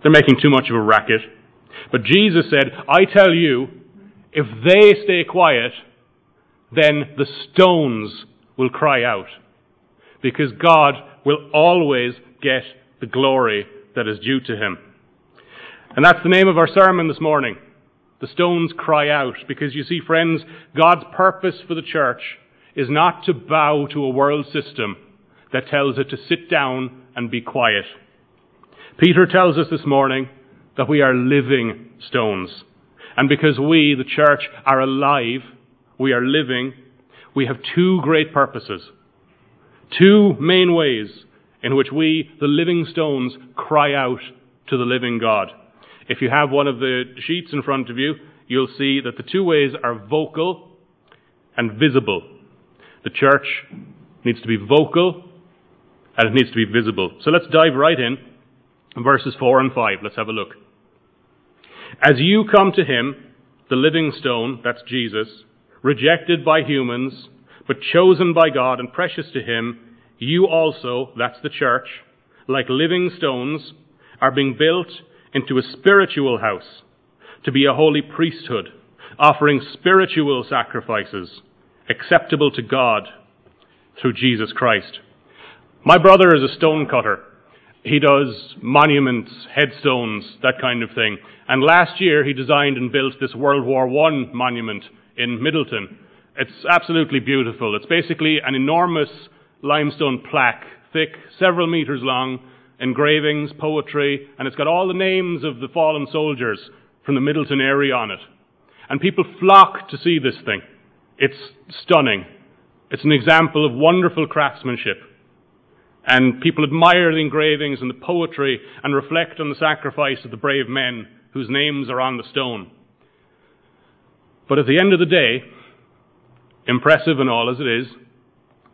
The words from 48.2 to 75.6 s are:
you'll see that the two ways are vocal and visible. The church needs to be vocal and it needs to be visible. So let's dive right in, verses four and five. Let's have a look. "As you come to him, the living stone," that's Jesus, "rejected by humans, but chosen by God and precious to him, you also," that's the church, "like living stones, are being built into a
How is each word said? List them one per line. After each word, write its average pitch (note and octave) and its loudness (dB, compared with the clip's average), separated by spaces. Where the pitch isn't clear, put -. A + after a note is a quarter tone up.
you'll C3 -2
see C#3 -2
that A#2+ -10
the - -16
two F#3+ -2
ways D3 2
are A#2+ -4
vocal D3+ -6
and A2+ -4
visible. A2 0
The A#2 -8
church C#3 2
needs A#2 -2
to A2 -12
be A2 0
vocal D#3 0
and A#2 2
it G#2+ -6
needs B2+ 2
to - -14
be A2+ 0
visible. G2+ -4
So D3+ 0
let's E3+ 0
dive D#3+ 4
right C#3+ 2
in, B2+ -4
verses C3+ 0
four C3 4
and C3 0
five. G#2+ -2
Let's G#2 -12
have A2 -6
a - -8
look. G#2+ -8
"As C3+ 4
you G3+ 2
come G3 4
to F3 2
him, C3+ -2
the C3 -2
living D3+ 0
stone," B2 -6
that's A#2+ -6
Jesus, A2+ -8
"rejected D#3 0
by D#3 2
humans, C3 -6
but C3+ -4
chosen F3 2
by E3 4
God B2+ -2
and B2 -12
precious E3+ -8
to B2+ -8
him, A#2 -6
you E3 0
also," C3+ -2
that's A#2 -4
the D3 -8
church, B2+ -4
"like C3 -4
living E3 -2
stones, C#3+ -6
are C3 2
being C3+ -2
built E3 -2
into C3+ -2
a - -2